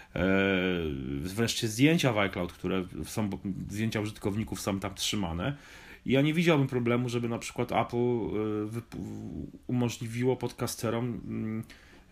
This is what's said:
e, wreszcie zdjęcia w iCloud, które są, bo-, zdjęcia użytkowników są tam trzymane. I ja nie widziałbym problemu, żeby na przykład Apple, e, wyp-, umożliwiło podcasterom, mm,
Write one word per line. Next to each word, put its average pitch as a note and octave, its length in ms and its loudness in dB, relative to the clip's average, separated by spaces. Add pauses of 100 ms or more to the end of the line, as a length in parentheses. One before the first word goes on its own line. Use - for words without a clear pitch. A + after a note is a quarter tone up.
(160)
e, F2 80 2 (960)
wreszcie G#2 480 0
zdjęcia C#3 440 6
w G#2 60 2
iCloud, F#2+ 340 0
które F#2 320 -2 (200)
są, G#2+ 240 -2
bo-, F#2+ 100 -4 (300)
zdjęcia G#2+ 320 -2
użytkowników G#2 600 -4
są G2 200 0
tam G2 140 -6
trzymane. G2 600 -2 (500)
I A2 60 0
ja C3+ 100 6
nie D3+ 120 2
widziałbym D#3+ 320 4
problemu, A#2+ 420 2
żeby A#2+ 200 0
na A#2 100 -2
przykład - 340 -4
Apple, A2+ 240 2
e, A#2+ 340 2 (360)
wyp-, A#2 320 -8 (680)
umożliwiło A#2+ 680 0
podcasterom, A#2+ 880 -2
mm, A2 380 -4 (480)